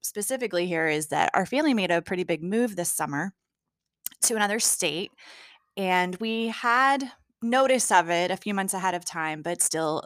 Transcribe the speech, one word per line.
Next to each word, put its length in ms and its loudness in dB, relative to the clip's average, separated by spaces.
specifically 640 -2
here 220 0
is 180 0
that 260 2
our 140 2
family 260 2
made 180 2
a 120 2
pretty 220 -2
big 180 -2
move 340 0
this 160 -2
summer 400 -4
to 120 2
another 240 0
state, 500 -2
and 420 0
we 320 -2
had 640 2
notice 500 2
of 160 6
it 220 2
a 60 -2
few 180 -4
months 180 -2
ahead 220 -2
of 100 -6
time, 380 -6
but 180 -4
still, 460 0